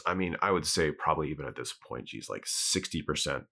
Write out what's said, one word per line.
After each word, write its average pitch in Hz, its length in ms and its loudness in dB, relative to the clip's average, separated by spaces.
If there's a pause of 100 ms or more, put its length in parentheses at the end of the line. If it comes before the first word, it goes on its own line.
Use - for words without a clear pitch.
I 87 80 4
mean, 90 280 2
I 98 100 4
would 85 140 4
say 78 260 4
probably 78 400 2
even 71 140 -6
at - 120 -8
this 62 160 -6
point, - 340 -8
geez, 53 220 -10
like, 50 160 -6
sixty - 560 0
percent 71 500 0